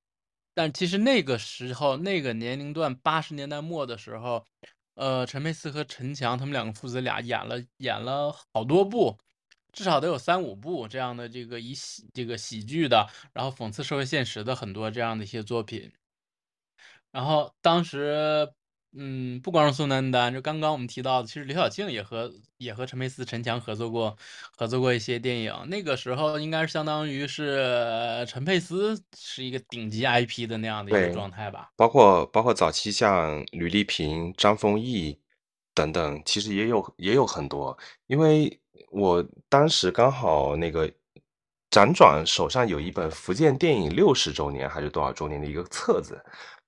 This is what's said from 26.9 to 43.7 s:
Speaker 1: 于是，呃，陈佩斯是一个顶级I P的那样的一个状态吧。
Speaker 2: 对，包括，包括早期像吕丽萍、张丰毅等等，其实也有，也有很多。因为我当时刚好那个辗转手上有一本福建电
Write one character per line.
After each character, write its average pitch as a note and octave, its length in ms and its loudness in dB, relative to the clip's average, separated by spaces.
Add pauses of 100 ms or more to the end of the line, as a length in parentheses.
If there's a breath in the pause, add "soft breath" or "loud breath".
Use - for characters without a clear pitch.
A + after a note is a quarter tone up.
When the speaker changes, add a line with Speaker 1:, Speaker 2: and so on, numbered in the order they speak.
Speaker 1:
于 C#3 160 -6
是， C#3 360 -4
呃， A#2+ 640 -2
陈 B2+ 180 -10
佩 F#3 140 2
斯 G3 420 -2 (160)
是 - 280 -12
一 B2+ 80 -8
个 B2+ 160 -6
顶 A2+ 200 -8
级 A2 160 -2
I B2 220 4
P A#2 180 -8
的 A2+ 140 -4
那 A2 80 -4
样 G#2+ 180 -6
的 G2+ 60 -10
一 G#2+ 40 4 (120)
个 F2 80 0
状 G2+ 160 -6
态 G#2 220 -10
吧。 - 180 -18
Speaker 2:
对， - 60 -20
包 A#2 120 8
括， G2+ 380 10
包 A2 160 2
括 A#2+ 100 2
早 F2+ 160 4
期 G#2 220 -2
像 E2+ 640 2
吕 E2+ 160 -4
丽 G2+ 160 2
萍、 E2+ 520 -4
张 G#2 200 6
丰 G#2 240 2
毅 G2 360 -4 (560)
等 D#2 200 0
等， D2+ 340 -2
其 - 140 -2
实 G#2 120 -6
也 G2+ 140 0
有， A2 300 0
也 F#2+ 180 0
有 C3+ 100 6
很 D2 240 -4
多。 C#2 300 -6 (300 loud breath)
因 C#3 100 2
为 D#3 420 4 (300)
我 F#2 340 4 (240)
当 D3 200 6
时 F#2 240 2
刚 B2 180 6
好 D#2 460 2
那 E2 160 -2
个 D#2 200 -2 (800)
辗 G#2+ 240 8
转 D#2+ 320 8
手 D#2+ 220 2
上 B2 180 0
有 D#2 140 -2
一 E2+ 100 -6
本 E2 180 -4
福 - 240 -6
建 C#3 240 4
电 E3 160 2